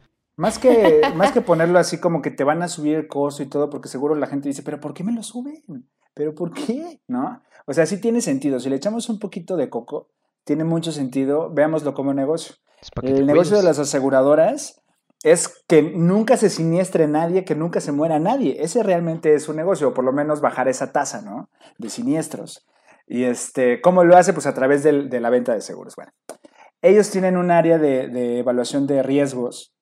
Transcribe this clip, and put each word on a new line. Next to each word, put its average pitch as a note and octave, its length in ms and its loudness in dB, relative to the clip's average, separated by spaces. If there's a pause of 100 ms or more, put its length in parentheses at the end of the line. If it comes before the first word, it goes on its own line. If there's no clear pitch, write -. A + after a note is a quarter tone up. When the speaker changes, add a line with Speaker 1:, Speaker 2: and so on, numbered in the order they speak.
(360)
Speaker 1:
Más G3+ 220 -2
que, G3+ 440 6
Speaker 2:
<laughs> D3 140 2
Speaker 1:
más F#3+ 160 2
que A#3 100 2
ponerlo E3+ 360 4
así E3 200 0
como E3+ 240 0
que D3 80 -4
te - 140 -4
van D#3 180 0
a F3 60 -4
subir D3+ 280 -2
el D3+ 120 -6
costo C#3+ 340 -4
y C#3+ 40 -8
todo, D3 220 -4
porque C#3+ 200 -12
seguro D3 260 -2
la C#3+ 120 -2
gente C#3 220 -6
dice, C#3+ 140 -8
"¿Pero D3 180 -10
por C#3+ 140 -12
qué E3+ 100 -10
me A3 80 -4
lo A#3 100 -6
suben? C#4 400 -14 (520)
¿Pero D3+ 200 -6
por E3+ 200 -8
qué?", D#4 540 -8
¿no? C3+ 340 -8 (240)
O C#3 80 -8
sea, D#3+ 100 2
sí F3+ 160 -4
tiene A#3 220 0
sentido. C#3 360 -2
Si B2+ 120 -6
le D3+ 60 -2
echamos A3+ 340 -6
un G#3+ 80 -4
poquito F#3 400 -8
de C3+ 100 -2
coco, - 400 -10 (360)
tiene D3 200 -2
mucho E3 280 -2
sentido. C#3 600 -2
Veámoslo D3 400 0
como C#3 220 -4
negocio. C#3+ 400 -4 (260)
Speaker 3:
Es - 100 -20
pa' - 120 -10
que B2+ 60 -4
te C3+ 100 2
Speaker 1:
El C#3 80 2
negocio E3 300 4
de G#3 80 6
Speaker 3:
cuides. D#3+ 120 4
Speaker 1:
las C#3+ 100 -2
aseguradoras C#3+ 960 0 (440)
es E3 240 4 (200)
que D#3 140 6
nunca F#3 540 2
se A3+ 140 2
siniestre E3 580 0
nadie, E3+ 360 0
que D#3+ 100 -4
nunca E3+ 260 -2
se E3 120 -6
muera D3+ 260 0
nadie. F#3 440 -2
Ese F3 200 -2
realmente E3+ 520 0
es C#3+ 140 -2
un D#3 80 -8
negocio, D#3+ 320 -2
o A#2+ 60 -2
por B2 100 -2
lo C3 80 0
menos D3 280 -2
bajar B2+ 280 0
esa C3 240 -6
tasa, C3+ 300 -4
¿no? G#2+ 280 -14 (280)
De A2 120 -12
siniestros. D3 760 -8 (400)
Y, B2 180 -4
este, B2 560 -2
¿cómo F3+ 240 6
lo F3 120 10
hace? F3+ 160 6
Pues D3+ 140 -6
a C#3 80 -2
través C#3 280 2
del, C#3+ 280 2
de B2 100 -4
la A#2 100 -2
venta B2 240 2
de - 60 -4
seguros. - 360 -16
Bueno, - 160 -20 (680)
ellos G3+ 280 6
tienen F#3 260 0
un F3+ 140 0
área E3 280 4
de, C3+ 300 0
de A#2+ 300 -2
evaluación B2 480 -2
de C#3 160 0
riesgos B2+ 800 -2